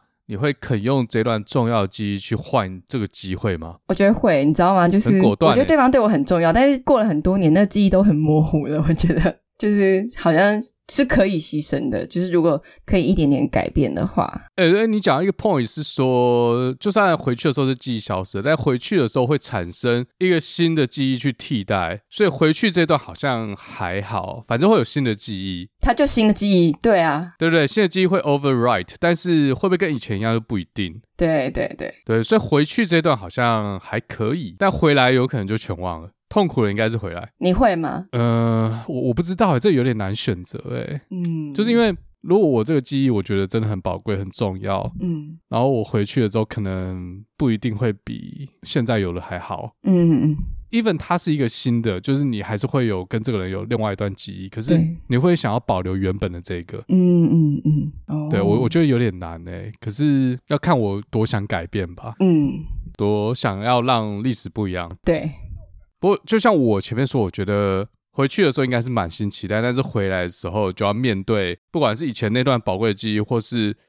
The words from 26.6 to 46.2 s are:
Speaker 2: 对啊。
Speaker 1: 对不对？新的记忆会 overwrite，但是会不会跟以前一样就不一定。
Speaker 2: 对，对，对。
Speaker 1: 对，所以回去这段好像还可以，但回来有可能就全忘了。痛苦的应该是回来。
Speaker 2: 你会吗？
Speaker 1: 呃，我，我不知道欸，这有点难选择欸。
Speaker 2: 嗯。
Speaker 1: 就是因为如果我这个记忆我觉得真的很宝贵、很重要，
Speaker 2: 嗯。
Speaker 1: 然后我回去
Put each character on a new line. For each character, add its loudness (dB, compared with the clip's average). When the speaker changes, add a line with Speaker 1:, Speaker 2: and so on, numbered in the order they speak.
Speaker 2:
对 4
啊。 -2
Speaker 1:
对 0
不 2
对？ 4
新 0
的 2
记 0
忆 4
会 2
overwrite， 0
但 2
是 2
会 -2
不 2
会 2
跟 0
以 -4
前 -4
一 -4
样 0
就 0
不 -4
一 -6
定。 -6
Speaker 2:
对， 0
对， -6
对。 -10
Speaker 1:
对， 0
所 2
以 4
回 2
去 0
这 2
段 2
好 -12
像 -2
还 -6
可 -4
以， -8
但 2
回 2
来 4
有 4
可 -4
能 -4
就 -2
全 -6
忘 -8
了。 -18
痛 2
苦 0
的 0
应 -4
该 0
是 -4
回 -6
来。 -12
Speaker 2:
你 0
会 4
吗？ -6
Speaker 1:
呃， 0
我， -6
我 0
不 -2
知 -4
道 2
欸， 2
这 2
有 2
点 0
难 -4
选 -4
择 -14
欸。 -8
Speaker 2:
嗯。 -6
Speaker 1:
就 -2
是 0
因 4
为 2
如 2
果 4
我 2
这 0
个 4
记 0
忆 4
我 0
觉 -2
得 0
真 -2
的 -2
很 -4
宝 -4
贵、 -4
很 -6
重 -4
要， -4
Speaker 2:
嗯。 -6
Speaker 1:
然 0
后 2
我 0
回 0
去 0